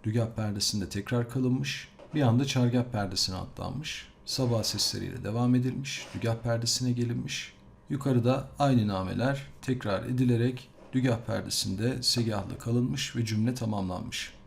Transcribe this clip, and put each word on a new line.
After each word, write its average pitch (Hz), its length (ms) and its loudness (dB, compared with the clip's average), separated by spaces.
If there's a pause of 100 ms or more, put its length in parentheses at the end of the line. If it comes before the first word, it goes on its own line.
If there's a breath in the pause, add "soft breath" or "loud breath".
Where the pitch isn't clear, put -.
Dügah 110 320 0
perdesinde 101 540 -2
tekrar 117 400 -2
kalınmış. 127 580 -2 (280)
Bir 151 60 2
anda 123 240 6
çargah 123 380 4
perdesine 95 520 -2
atlanmış. 92 720 -8 (180)
Sabah 120 380 0
sesleriyle 95 600 -4
devam 120 320 2
edilmiş. 127 580 -2
Dügah 113 220 0
perdesine 117 560 0
gelinmiş. 120 640 -2 (360)
Yukarıda 135 580 2 (120)
aynı 127 280 6
nameler 98 600 0 (140)
tekrar 113 440 -2
edilerek 123 640 2 (240)
dügah 127 240 2 (100)
perdesinde 107 760 -2
segahla 110 540 0
kalınmış 123 580 0
ve 117 100 2
cümle 110 300 2
tamamlanmış. 98 760 -4 (140)